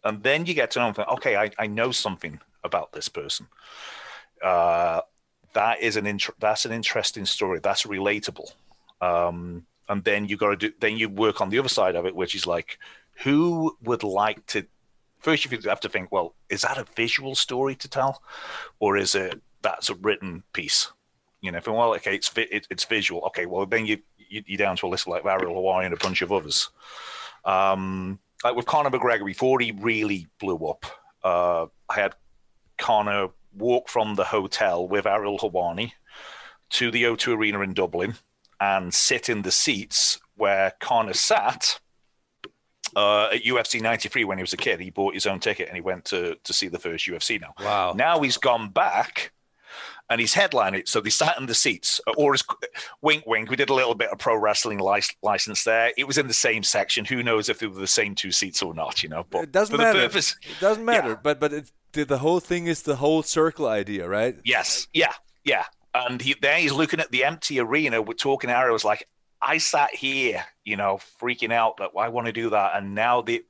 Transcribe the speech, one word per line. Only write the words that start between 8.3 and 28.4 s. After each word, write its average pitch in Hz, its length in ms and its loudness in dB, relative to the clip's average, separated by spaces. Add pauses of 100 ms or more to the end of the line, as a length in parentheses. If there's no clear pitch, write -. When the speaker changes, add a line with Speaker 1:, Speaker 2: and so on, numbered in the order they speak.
Speaker 1:
Um, 87 680 -2 (220)
and 101 160 -4
then 104 240 0
you 101 80 -4
gotta 101 200 2
do, 107 240 -4
then 110 160 0
you 113 120 -2
work 101 320 0
on 98 100 -2
the 113 80 2
other 131 100 0
side 92 280 2
of 87 100 -2
it, 92 80 -4
which 87 200 -2
is 92 120 -4
like, 87 320 -4 (440)
who 160 600 2
would 117 200 0
like 104 440 0
to, 101 200 -4 (520)
first 160 260 2
you 127 140 -6 (100)
have 98 120 0
to 107 80 -6
think, 92 240 -4
well, 87 220 -2 (140)
is 98 140 -4
that 127 160 -2
a 123 60 -8 (120)
visual 127 380 -2
story 131 420 -2
to - 120 -12
tell? 135 340 -2 (560)
Or 101 180 2
is 98 180 2
it, 92 260 -2 (220)
that's - 260 -2
a 104 60 -4
written 92 480 -4 (100)
piece? - 400 -2 (480)
You 92 120 -6
know, 85 60 -6
if, - 80 -8
well, 113 300 2
okay, 98 180 -2
it's - 140 -2
vi-, 113 220 -2
it, 101 200 -4
it's 95 140 -4
visual. 92 420 0
Okay, 90 200 -4
well, 92 200 -2
then 110 200 0
you, 104 120 0 (180)
you, 104 300 -14
you're 95 120 -8
down 98 200 2
to 98 80 -4
a - 20 -2
list 90 180 -4
like 85 180 -4
Ariel 95 300 0
Helwani 92 320 0
and 87 80 -2
a 82 40 -8
bunch 92 240 -2
of 90 100 -2
others. 78 380 -2 (760)
Um, 95 720 0 (240)